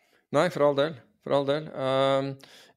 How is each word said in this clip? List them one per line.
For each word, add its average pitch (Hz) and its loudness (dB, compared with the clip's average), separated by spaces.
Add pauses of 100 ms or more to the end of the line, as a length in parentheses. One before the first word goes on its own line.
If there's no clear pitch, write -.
(320)
Nei, 160 2
for 147 -2
all 143 4
del, 151 2 (320)
for 139 -2
all 143 2
del. 147 -2 (100)
Ehm, 135 0 (380)